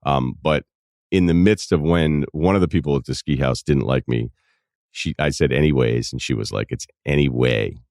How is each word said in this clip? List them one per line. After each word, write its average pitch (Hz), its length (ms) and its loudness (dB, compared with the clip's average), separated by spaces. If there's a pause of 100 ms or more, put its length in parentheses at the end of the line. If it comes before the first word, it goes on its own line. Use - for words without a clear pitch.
Um, 67 380 -2
but 78 240 0 (460)
in 92 140 4
the 85 80 4
midst 92 380 4
of 85 100 2
when 78 500 2
one 85 240 2
of 98 60 4
the 90 60 2
people 73 280 0
at 67 100 -2
the 65 100 -6
ski 71 220 -4
house 65 240 -2
didn't 69 240 0
like 64 220 -2
me, 58 240 -2 (600)
she, - 280 -8
I 76 100 0
said, 71 220 0
Anyways, 64 600 0
and 64 100 -8
she - 120 -4
was 53 180 -6
like, 50 180 -6
It's - 180 -10 (180)
anyway. 62 720 0 (140)